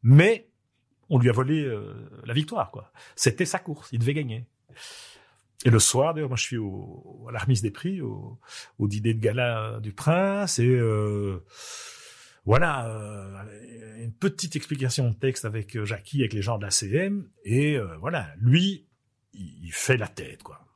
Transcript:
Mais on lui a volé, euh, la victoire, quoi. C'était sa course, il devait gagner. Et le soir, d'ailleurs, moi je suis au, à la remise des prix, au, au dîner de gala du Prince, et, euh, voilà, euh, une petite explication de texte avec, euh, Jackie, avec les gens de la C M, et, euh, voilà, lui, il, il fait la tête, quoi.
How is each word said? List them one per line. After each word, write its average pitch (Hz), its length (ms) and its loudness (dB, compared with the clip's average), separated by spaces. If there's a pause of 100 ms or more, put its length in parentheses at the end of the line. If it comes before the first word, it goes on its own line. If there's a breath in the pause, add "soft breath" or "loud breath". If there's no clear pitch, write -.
Mais 165 460 8 (640)
on 143 80 4
lui 123 100 6
a 120 40 4
volé, 131 320 2
euh, 104 440 -8 (160)
la 117 100 -6
victoire, 151 360 -2
quoi. 104 220 -18 (220 loud breath)
C'était 127 300 2
sa 180 140 -4
course, - 340 -10
il 120 60 -4
devait 120 160 0
gagner. 123 320 -6 (1160 loud breath)
Et 127 60 6
le 113 80 8
soir, 139 360 2
d'ailleurs, 151 160 -6
moi 127 60 -4
je - 80 -2
suis 123 120 -8
au, 98 720 -10
à 120 40 -14
la 113 80 -6
remise 110 220 2
des 107 80 -2
prix, 185 300 -6
au, 110 380 -10 (400 loud breath)
au 104 100 0
dîner 107 240 0
de 113 80 -2
gala 110 600 -2
du 107 120 -10
Prince, 196 640 0
et, 117 80 4
euh, 104 800 0 (1000 loud breath)
voilà, 131 440 4
euh, 104 1120 -14
une 117 100 -8
petite 185 440 -4
explication 131 520 -2
de 110 60 0
texte 131 300 -4
avec, 110 320 -6
euh, 107 80 -4
Jackie, 110 380 -4
avec 107 100 0
les 104 100 -4
gens 110 160 -2
de 101 60 -8
la 98 80 -4
C 98 200 -2
M, 190 360 -2 (160)
et, 139 320 2
euh, 92 220 -6
voilà, 98 420 -6
lui, 170 480 4 (440)
il, 87 340 -16
il 82 60 -12
fait - 240 2
la 104 120 -4
tête, - 340 -16
quoi. - 340 -20